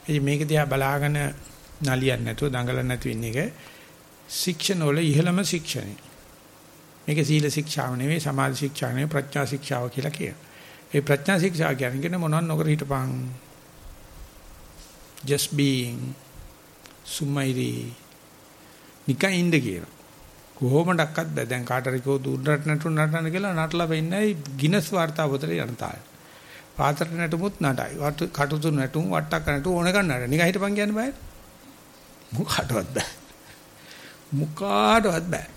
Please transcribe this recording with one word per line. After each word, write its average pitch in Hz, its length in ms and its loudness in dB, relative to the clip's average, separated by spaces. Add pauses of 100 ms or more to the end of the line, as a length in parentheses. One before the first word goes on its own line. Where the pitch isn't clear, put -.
ඉතින් 151 220 0
මේක 143 200 2
දිහා 151 240 4
බලාගෙන 139 500 2 (600)
නලියන්නේ 131 440 2
නැතුව 113 260 -2
දඟලන්නේ 127 380 -2
නැතුව 123 240 -2
ඉන්න 113 140 -4
එක 113 120 -2 (920)
ශික්ෂණ 175 520 0
වල 147 180 4
ඉහළම 175 420 4
ශික්ෂණය. 123 520 -4 (1040)
මේක 151 200 0
සීල 151 260 4
ශික්ෂාව 143 480 -2
නෙවෙයි, 143 240 0
සමාධි 135 380 0
ශික්ෂාව 139 340 -2
නෙවෙයි, 139 180 0
ප්‍රඥා 139 360 0
ශික්ෂාව 127 440 -4
කියලා - 220 -4
කියනවා. - 320 -8 (460)
ඒ 143 120 4
ප්‍රඥා 147 380 4
ශික්ෂාව 160 360 2
කියන්නේ 135 420 -2
මොනවත් 165 280 0
නොකර 156 220 0
හිටපන්. 139 480 0 (2000)
Just 139 300 0
being. 131 640 0 (880)
සුමෛරි. 127 920 -2 (1080)
නිකන් 190 300 2
ඉන්න 175 200 4
කියලා. 98 480 0 (600)
කොහොමඩක්වත් 160 680 2
බෑ. 135 160 -2
දැන් 123 200 -4
කාට 127 200 -2
හරි 131 140 0
කිව්වොත් 135 280 0
උඩරට 147 380 0
නටුන 156 300 0
නටන 156 340 2
කියලා 185 260 -2
නටලා 165 340 0
වෙන්නේ 165 360 0 (280)
ගිනස් 156 360 2
වාර්තා 160 380 0
පොතේ 151 300 -2
යන 120 180 -4
තාලෙට. - 300 -8 (680)
පාතර 147 380 0
නටුමුත් 170 480 -2
නටයි. 135 380 0
වට-, 151 340 -2
කටුතු 147 400 0
නටුම්, 156 380 0
වට්ටක් 160 420 0
නටුම් 147 240 0
ඕන 175 140 2
ගන්න 190 200 2
නටන. 127 220 -2
නිකන් 165 160 4
හිටපන් 196 300 0
කියන්න 208 180 0
බෑ. 240 180 -2 (1160)
මොකාටවත් 117 600 -2
බෑ. - 200 -4 (1200)
මොකාටවත් 196 920 4
බෑ. - 320 -4